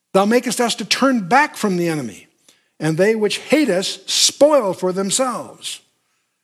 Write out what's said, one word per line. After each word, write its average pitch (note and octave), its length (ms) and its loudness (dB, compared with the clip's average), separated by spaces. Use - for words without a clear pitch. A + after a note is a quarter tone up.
Thou F#3+ 100 4
makest A#3+ 360 0
us A#3 160 -2
to A3 80 -8
turn A#3+ 440 0
back C#4+ 280 2
from F#3+ 200 -2
the F3 120 0
enemy, C3+ 400 -8
and D#3 160 -2
they G#3 180 2
which G#3 240 -2
hate D4 300 2
us F#3 380 -4
spoil C4+ 680 2
for F#3 200 -4
themselves. G3 880 -6